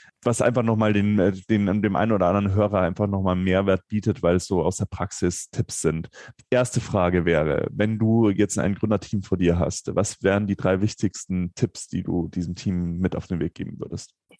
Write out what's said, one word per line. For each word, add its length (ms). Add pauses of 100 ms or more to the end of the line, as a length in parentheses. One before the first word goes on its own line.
(240)
Was 160
einfach 220
nochmal 300
den, 260
äh, 140
den, 500
dem 140
einen 160
oder 160
anderen 260
Hörer 280
einfach 260
nochmal 260
Mehrwert 540
bietet, 340
weil 140
es 100
so 160
aus 140
der 100
Praxis 640
Tipps 300
sind. 280 (300)
Die 160
erste 260
Frage 440
wäre, 480
wenn 260
du 320
jetzt 300
ein 160
Gründerteam 480
vor 120
dir 220
hast, 380
was 260
wären 240
die 80
drei 260
wichtigsten 760
Tipps, 320
die 160
du 240
diesem 260
Team 440
mit 180
auf 100
den 140
Weg 140
geben 260
würdest? 340 (260)